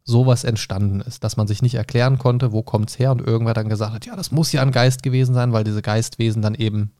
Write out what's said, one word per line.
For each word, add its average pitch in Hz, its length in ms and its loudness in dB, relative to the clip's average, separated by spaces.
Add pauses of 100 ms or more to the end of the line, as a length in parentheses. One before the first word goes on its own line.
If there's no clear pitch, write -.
sowas 123 400 4
entstanden 98 580 -2
ist, - 220 -12
dass - 140 -4
man 107 100 0
sich 104 140 -4
nicht 120 140 2
erklären 120 420 0
konnte, 123 340 0
wo 110 120 -2
kommt's - 340 -2
her 131 140 2
und 123 100 0
irgendwer 113 320 2
dann 110 160 -4
gesagt 107 240 -4
hat, 117 140 -10
ja, 240 80 -14
das 190 160 -10
muss 156 200 0
ja 139 120 0
ein 135 80 4
Geist 127 320 2
gewesen 127 320 2
sein, 120 180 2
weil 110 100 2
diese 107 200 -2
Geistwesen 110 580 -2
dann 107 140 0
eben 104 440 -2